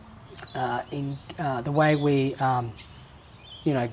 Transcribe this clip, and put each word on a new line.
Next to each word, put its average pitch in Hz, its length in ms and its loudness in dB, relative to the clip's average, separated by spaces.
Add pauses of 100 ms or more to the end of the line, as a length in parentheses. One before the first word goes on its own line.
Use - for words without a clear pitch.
(540)
uh, 123 280 -2 (100)
in, 139 260 -4 (220)
uh, 143 220 -2
the 143 100 -4
way 151 240 4
we, 139 400 4
um, 123 360 0 (920)
you 156 100 2
know, 123 200 0